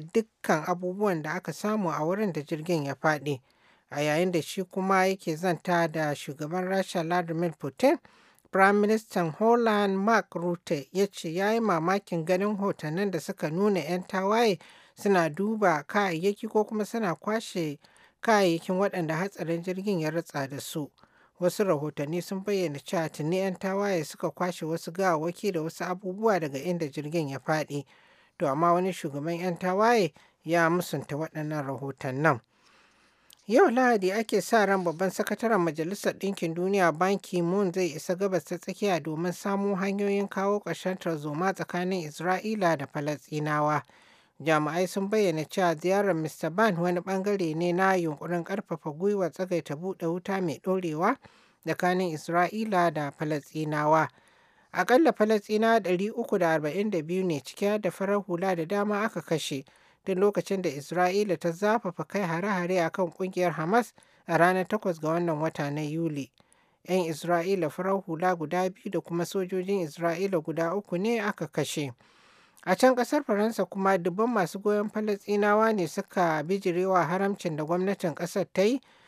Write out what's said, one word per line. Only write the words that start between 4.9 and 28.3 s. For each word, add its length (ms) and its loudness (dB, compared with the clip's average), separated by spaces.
yake 280 -2
zanta 560 0
da 240 -2
shugaban 540 -6
Rasha 340 -2
Vladimir 560 0
Putin, 380 2
Prime 300 6
Minister 580 0
Holland 580 4
Mark 380 2
Rutte 560 -2
ya 160 2
ce 260 -8
ya 200 0
yi 60 2
mamakin 640 0
ganin 300 0
hotonnin 560 -2
da 80 -4
suka 300 -6
nuna 300 2
yan 240 -4
tawaye 560 0
suna 340 2
duba 580 2
kayayyaki 600 0
ko 160 2
kuma 220 -4
suna 300 -2
kwashe 640 -4
kayayyakin 560 4
waɗanda 380 0
hatsarin 480 -4
jirgin 380 -2
ya 100 -2
ritsa 360 -4
da 120 -10
su. 320 -8
Wasu 240 0
rahotanni 580 -2
sun 220 -8
bayyana 360 -2
cewa 300 -4
tuni 300 -2
yan 160 -2
tawaye 500 -2
suka 240 -6
kwashe 360 -4
wasu 260 -4
gawawwaki 600 0
da 100 -2
wasu 220 -8
abubuwa 560 0
daga 200 -4
inda 280 -2
jirgin 420 -4
ya 100 -8
faɗi. 460 -4